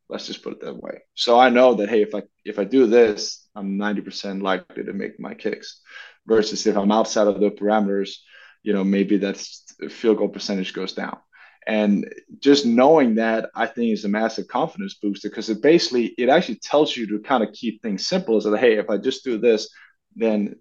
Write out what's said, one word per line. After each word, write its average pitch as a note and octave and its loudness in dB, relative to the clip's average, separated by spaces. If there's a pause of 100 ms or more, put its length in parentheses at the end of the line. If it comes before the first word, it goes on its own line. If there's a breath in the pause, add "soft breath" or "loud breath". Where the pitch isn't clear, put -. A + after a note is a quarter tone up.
Let's - -12
just - -14
put - -12
it - -18
that B1+ -12
way. - -14 (120)
So A#2 2
I B2+ 8
know B2 6
that, G2+ -2
hey, A2 2
if G#2 -4
I, G#2 -8 (220)
if G#2 -8
I G2+ -2
do B2 4
this, A2 2
I'm G2 -6
ninety G#2 -4
percent G2 -10
likely F#2+ -4
to G2 -8
make G2+ -10
my - -12
kicks. - -10 (460 loud breath)
Versus G#2+ 0
if G#2 2
I'm G2+ 2
outside A2 2
of G2 0
the G2+ 2
parameters, G2+ -2 (460 soft breath)
you G#2 -2
know, G2 -2
maybe G2 2
that G2 -4 (500)
field A2 0
goal G2+ 0
percentage G2 -8
goes F#2 -8
down. - -10 (500 soft breath)
And G#2+ 0 (280)
just C#3 4
knowing B2+ 4
that, A2+ -2
I A2+ -2
think, A#2 -2
is G#2 -4
a G2+ -4
massive G#2+ -2
confidence B2 -6
booster, G#2 -6
'cause G#2+ -8
it A2 -4
basically, C#3+ 4 (120)
it B2 0
actually C3 2
tells D3 0
you A#2 -6
to G#2 -4
kind B2 0
of G2+ -2
keep - -8
things G2 -6
simple, G#2+ 0
is G2+ 0
that, G#2 0
hey, A2+ 4
if G#2 -2
I G2+ 0
just B2+ -6
do A#2+ -4
this, A2 0 (440 soft breath)
then G#2+ -2